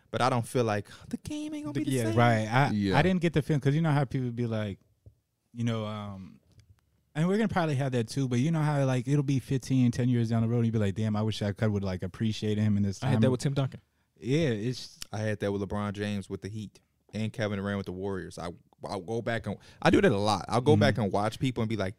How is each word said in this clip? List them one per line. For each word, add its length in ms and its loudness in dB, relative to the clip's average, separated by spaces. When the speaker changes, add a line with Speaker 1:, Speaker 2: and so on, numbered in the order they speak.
Speaker 1:
but 120 -2
I 80 4
don't 180 0
feel 160 0
like 240 0
the 80 -6
game 360 -8
ain't 120 -8
gonna 80 -8
Speaker 2:
The, 100 -2
Speaker 1:
be 80 -4
the 60 0
Speaker 2:
yeah, 80 0
Speaker 1:
same. 100 0
Speaker 3:
Right. 320 4
I, 240 2
Speaker 4:
Yeah. 260 0
Speaker 3:
I 40 4
didn't 200 2
get 120 0
the 80 2
feeling, 180 0
'cause 160 2
you 60 0
know 100 2
how 140 2
people 260 -4
be 160 -4
like, 320 -4
you 120 -4
know, 200 -2
um, 540 -10
and 140 0
we're 80 2
gonna 140 2
probably 260 2
have 160 0
that 160 0
too, 220 -2
but 100 2
you 120 2
know 100 2
how, 240 2
like, 240 0
it'll 120 4
be 180 2
fifteen, 520 2
ten 160 0
years 220 2
down 140 2
the 40 2
road, 120 2
and 80 4
you'd 40 0
be 80 2
like, 160 2
"Damn, 220 0
I 60 0
wish 180 -2
I 100 0
could, 200 0
would, 120 0
like, 200 -4
appreciate 540 -2
him 200 4
in 60 2
this 200 -4
Speaker 2:
I 40 0
had 80 2
Speaker 3:
time." 80 4
Speaker 2:
that 80 4
with 100 -2
Tim 120 0
Duncan. 280 -4
Speaker 3:
Yeah, 320 0
it's 480 -4
Speaker 1:
I 80 -6
had 220 -2
that 100 0
with 100 0
LeBron 300 -4
James 380 -4
with 120 -8
the 60 -10
Heat 320 -12
and 200 -4
Kevin 260 -2
Durant 160 -2
with 120 -4
the 40 -6
Warriors. 480 -6
I, 120 -8
I'll 160 -6
go 200 -4
back 240 -4
and, 120 -6
I 80 4
do 100 6
that 120 6
a 60 2
lot. 300 2
I'll 140 0
go 120 4
Speaker 3:
Mm-hmm. 60 6
Speaker 1:
back 200 4
and 120 0
watch 280 0
people 240 -2
and 60 -2
be 60 -4
like, 240 -4